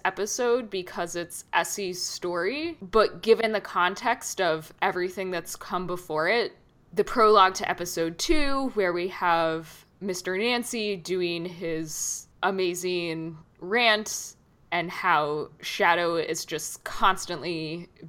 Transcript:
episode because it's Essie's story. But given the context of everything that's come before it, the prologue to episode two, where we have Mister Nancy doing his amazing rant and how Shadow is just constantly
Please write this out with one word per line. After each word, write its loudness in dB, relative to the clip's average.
episode -2
because -6
it's -8
Essie's -2
story. -4
But 2
given 4
the 0
context 0
of 0
everything -2
that's -6
come -4
before -2
it, 2
the 2
prologue 8
to -4
episode -2
two, 2
where 2
we -2
have 0
Mister -4
Nancy 0
doing -2
his -6
amazing -2
rant 0
and -2
how 0
Shadow 2
is -2
just -8
constantly -2